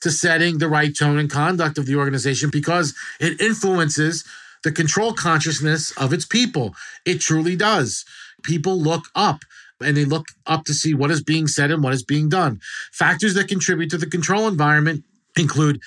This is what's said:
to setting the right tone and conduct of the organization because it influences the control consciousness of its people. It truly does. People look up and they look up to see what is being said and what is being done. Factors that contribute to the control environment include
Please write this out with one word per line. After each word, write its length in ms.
to 80
setting 480
the 100
right 280
tone 240
and 100
conduct 480
of 80
the 100
organization 540
because 460
it 200
influences 840
the 80
control 420
consciousness 840
of 160
its 120
people. 480
It 140
truly 360
does. 500
People 400
look 220
up 280
and 160
they 100
look 200
up 180
to 80
see 220
what 160
is 100
being 260
said 220
and 140
what 100
is 100
being 240
done. 320
Factors 440
that 120
contribute 440
to 80
the 100
control 380
environment 560
include 500